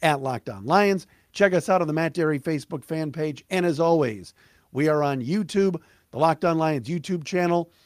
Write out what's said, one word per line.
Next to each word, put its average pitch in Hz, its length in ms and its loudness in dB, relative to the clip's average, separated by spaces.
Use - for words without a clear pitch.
at 151 200 0
Locked 127 280 -6
On 98 160 -12
Lions. 196 420 2
Check 196 220 4
us 175 160 0
out 185 100 4
on 165 80 0
the 151 60 -2
Matt 160 200 -2
Derry 156 280 0
Facebook 151 420 -6
fan 156 300 -6
page. 156 360 -6
And 185 160 0
as 156 140 2
always, 143 540 2
we 147 160 0
are 151 120 2
on 139 200 0
YouTube, 185 580 0
the 120 60 -12
Locked 156 260 2
On 165 140 2
Lions 151 320 0
YouTube 175 340 -4
channel. 170 480 0